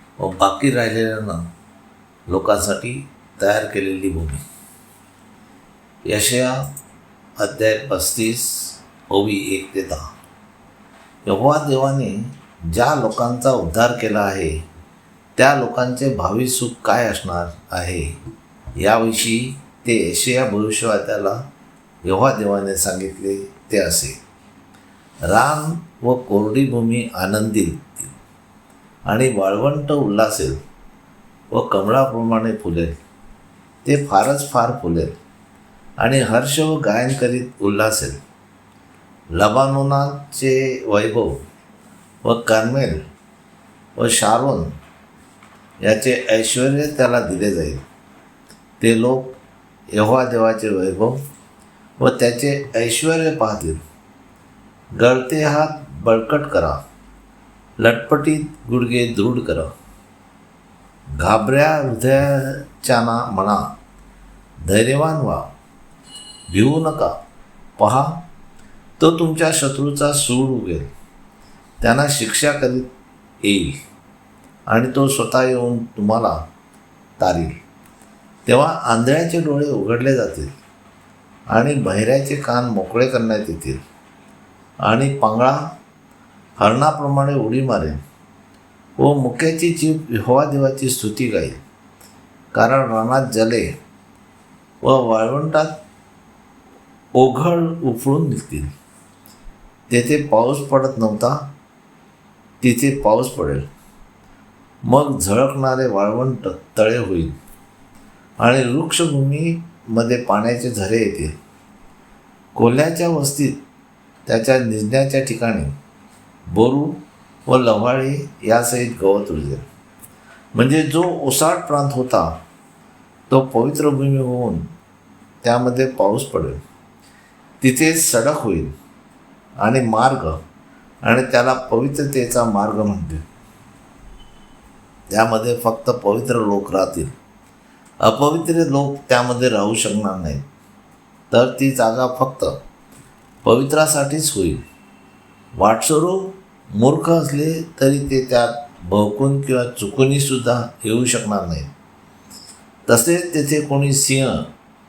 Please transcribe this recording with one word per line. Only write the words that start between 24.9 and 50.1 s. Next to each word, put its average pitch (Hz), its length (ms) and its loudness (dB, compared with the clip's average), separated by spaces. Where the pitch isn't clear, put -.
"रान 147 520 2
व 123 80 4
कोरडी 110 560 0
भूमी 117 460 -2
आनंदित 101 840 -2
आणि 120 320 2
वाळवंट 135 540 0
उल्हासेल 104 680 0
व 117 100 0
कमळाप्रमाणे 113 920 0
फुलेल, 82 460 -4
ते 143 180 2
फारच 135 460 2
फार 120 200 2
फुलेल 82 320 -2
आणि 135 220 2
हर्ष 127 400 0
व 156 160 2
गायन 123 380 0
करीत 123 320 -2
उल्हासेल. 104 580 -2
लबानोनाचे 135 1600 0
वैभव 107 480 0
व 113 100 4
कार्मेल 113 640 0
व 117 120 2
शारोन 113 600 2
याचे 110 460 2
ऐश्वर्य 127 560 0
त्याला 123 220 2
दिले 95 340 -2
जाईल." 71 300 -4
ते 113 180 4
लोक 131 240 0
यहोवा 113 320 2